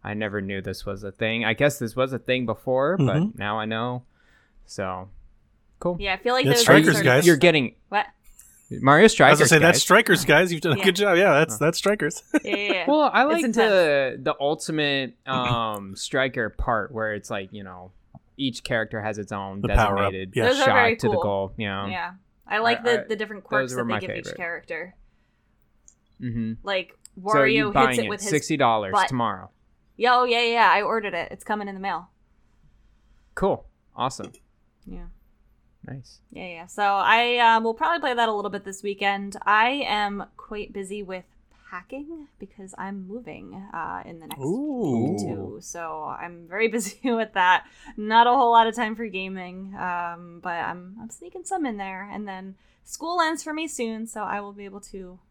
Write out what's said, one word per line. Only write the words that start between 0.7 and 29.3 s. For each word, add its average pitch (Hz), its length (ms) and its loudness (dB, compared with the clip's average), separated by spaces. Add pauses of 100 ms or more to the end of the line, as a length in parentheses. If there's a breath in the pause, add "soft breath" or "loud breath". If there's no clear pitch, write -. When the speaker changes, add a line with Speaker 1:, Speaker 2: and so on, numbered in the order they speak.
Speaker 1:
was 101 160 -8
a 98 80 -10
thing." 113 340 -4
I 113 100 0
guess 143 260 0
this 113 160 -6
was 131 160 0
a 123 80 -6
thing 127 260 -2
before, 131 520 0
but 139 180 2
Speaker 2:
Mm-hmm. 196 220 0
Speaker 1:
now 104 200 -2
I 107 60 -4
know. 120 400 -4 (600)
So, 92 440 -8 (720)
cool. 175 180 -4
Speaker 3:
Yeah, 190 160 -2
I 190 40 -8
feel 240 160 -2
like 262 100 0
Speaker 2:
Yeah, 135 80 4
Speaker 3:
those - 80 4
Speaker 2:
Strikers, 151 400 6
Speaker 3:
are - 20 -2
Speaker 2:
guys. 131 240 6
Speaker 1:
You're 170 100 8
getting 151 380 4 (140)
Speaker 3:
What? 208 180 -2 (720)
Speaker 1:
Mario 147 280 8
Strikers, 143 200 6
Speaker 2:
I 147 140 8
was 127 80 6
gonna 160 100 8
say, 147 40 6
that's 170 140 8
Speaker 1:
guys. - 40 2
Speaker 2:
Strikers, 202 420 4
guys. 170 280 6
You've 160 100 -6
done 156 160 2
Speaker 3:
Yeah. - 40 -4
Speaker 2:
a - 40 4
good 180 100 4
job. 196 220 4
Yeah, 190 160 6
that's, 143 200 2
Speaker 1:
Oh. 107 60 -12
Speaker 2:
that's 156 180 2
Strikers. 196 440 -2 (100)
<laughs> - 120 2
Speaker 3:
Yeah, - 120 -2
yeah, 302 160 -2
yeah. 180 160 -2
Speaker 1:
Well, 302 140 4 (100)
I 208 120 4
Speaker 3:
It's 302 100 2
Speaker 1:
like 330 100 0
Speaker 3:
intense. 226 260 2
Speaker 1:
the, 147 520 4
the 151 180 -2
ultimate, 143 760 -2 (120)
um, 113 680 -2
striker 131 540 -2
part 107 420 -2
where 110 220 -4
it's 104 180 -10
like, 98 220 -8
you 104 100 -16
know, 92 300 -18 (460)
each 135 260 -6
character 110 380 -4
has 107 160 -6
its 101 140 -10
own 98 280 -8
Speaker 2:
The 104 80 -2
power 101 300 2
up. 101 140 0
Speaker 1:
designated 92 220 -10
Speaker 2:
Yeah. 127 140 0
Speaker 3:
Those 277 120 0
are 277 40 2
Speaker 1:
shot 269 100 4
Speaker 3:
very 233 220 2
Speaker 1:
to 240 120 -4
the 208 40 2
Speaker 3:
cool. - 100 0
Speaker 1:
goal. 196 360 -2
Yeah. 107 300 -4
Speaker 3:
Yeah. 175 220 -8 (380)
I 208 100 -2
like 233 220 0
Speaker 1:
I, - 20 -16
Speaker 3:
the, 233 200 2
Speaker 1:
I, - 20 -12
Speaker 3:
the 220 120 -6
different 208 280 -10
Speaker 1:
those - 40 -20
Speaker 3:
quirks 127 240 -2
Speaker 1:
were 127 100 -6
Speaker 3:
that - 20 -2
they 117 80 -2
Speaker 1:
my 107 80 -2
Speaker 3:
give 98 100 -8
each - 140 -6
Speaker 1:
favorite. 50 120 -12
Speaker 3:
character. 170 580 -10 (1300)
Speaker 1:
Mm-hmm. 113 320 -6 (100)
Speaker 3:
Like, 190 340 -6 (360)
Speaker 1:
So - 120 4
you 214 260 2
Speaker 3:
Wario - 20 -8
Speaker 1:
buying 131 180 4
Speaker 3:
hits 123 100 0
it 113 60 -2
Speaker 1:
it, - 20 -4
Speaker 3:
with - 140 -6
his 202 80 -6
Speaker 1:
sixty 151 260 0
dollars 110 360 2
Speaker 3:
butt. 190 160 2
Speaker 1:
tomorrow. 107 420 -4 (460)